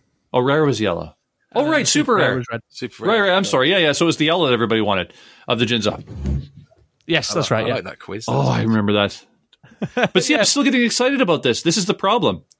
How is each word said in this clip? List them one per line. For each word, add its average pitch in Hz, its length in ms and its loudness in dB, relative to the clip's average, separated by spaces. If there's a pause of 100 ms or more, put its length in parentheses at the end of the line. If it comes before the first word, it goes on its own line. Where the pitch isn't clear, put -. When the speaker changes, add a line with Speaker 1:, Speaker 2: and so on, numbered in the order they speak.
(340)
Speaker 1:
Oh, 123 60 2
rare 139 240 2
was 131 160 0
yellow. 85 360 -4 (380)
Oh, - 120 0
Speaker 2:
Uh, 302 40 0
Speaker 1:
right, 294 180 0
super 262 280 0
Speaker 2:
rare 151 140 2
Speaker 1:
rare. 127 80 -2
Speaker 2:
was 123 140 -6
red. 113 180 -8
Speaker 3:
Super - 360 -12
Speaker 1:
Right, 202 100 2
Speaker 3:
rare. 214 80 2
Speaker 1:
right, 185 120 2
I'm 196 80 2
sorry. 139 260 2
Yeah, 190 100 2
yeah. 156 120 4
So 156 140 0
it - 20 4
was 151 100 2
the 151 80 2
yellow 160 220 2
that 127 60 2
everybody 113 280 2
wanted 98 320 0 (340)
of 117 120 0
the 120 60 2
Jinzo. 107 360 -2 (1040)
Speaker 2:
Yes, 160 260 -2
Speaker 3:
I - 40 -6
Speaker 2:
that's - 160 -2
Speaker 3:
like, 113 60 2
Speaker 2:
right, 110 80 -2
Speaker 3:
I - 20 -4
Speaker 2:
yeah. 120 80 -2
Speaker 3:
like 98 100 -6
that - 140 -16
quiz. 110 280 -12
Speaker 1:
Oh, 131 200 0
I 120 160 0
remember 107 300 2
that. 101 300 -2 (720)
Speaker 2:
<laughs> 247 180 0
Speaker 1:
But 285 100 2
see, 294 100 0
Speaker 2:
Yeah. 285 60 2
Speaker 1:
I'm 202 60 2
still 277 180 2
getting 254 200 2
excited 254 380 0
about 175 220 0
this. 120 200 0
This 165 120 2
is 190 100 -2
the 202 100 0
problem. 190 480 -2 (160)